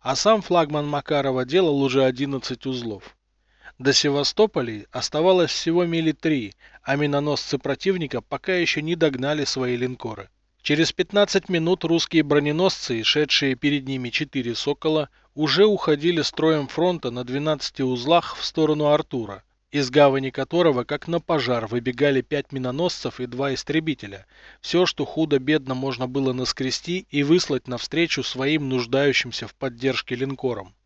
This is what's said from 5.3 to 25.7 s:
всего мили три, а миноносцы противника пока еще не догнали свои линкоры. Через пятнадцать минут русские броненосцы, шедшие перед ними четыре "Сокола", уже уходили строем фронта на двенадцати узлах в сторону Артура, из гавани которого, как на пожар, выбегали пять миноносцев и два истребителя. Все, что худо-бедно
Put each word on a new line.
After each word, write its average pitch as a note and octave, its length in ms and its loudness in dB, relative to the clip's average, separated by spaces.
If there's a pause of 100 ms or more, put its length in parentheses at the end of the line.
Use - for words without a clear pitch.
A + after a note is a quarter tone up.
всего E3+ 340 0
мили E3 280 0
три, C#3 420 -2 (280)
а C#3 140 -2
миноносцы C#3+ 640 0
противника C#3 640 -2
пока F#3 320 -6
еще E3+ 260 0
не D#3+ 140 -2
догнали D3 500 0
свои B2 320 -2
линкоры. A#2+ 540 -8 (320)
Через D3+ 300 2
пятнадцать G3 560 0
минут F3 360 0
русские E3 380 2
броненосцы, D3 800 0
шедшие C#3 520 0
перед C#3+ 340 0
ними B2+ 220 -6
четыре A#2+ 440 -4
"Сокола", D3+ 540 -2 (260)
уже D3+ 300 4
уходили E3+ 560 2
строем D3+ 480 2
фронта E3 420 0
на B2 140 -8
двенадцати C#3+ 560 -4
узлах C3 560 2
в - 80 -10
сторону D3+ 440 2
Артура, B2 540 0 (280)
из C#3+ 180 -2
гавани C3+ 400 6
которого, C#3 560 2
как D3 240 -8
на E3+ 100 -2
пожар, B2 480 -2
выбегали B2 540 0
пять C#3+ 320 -6
миноносцев C3+ 680 -4
и B2 60 -6
два C3 280 -4
истребителя. C3+ 720 -4 (340)
Все, F3+ 240 2
что D#3+ 220 -4
худо-бедно C#3+ 680 0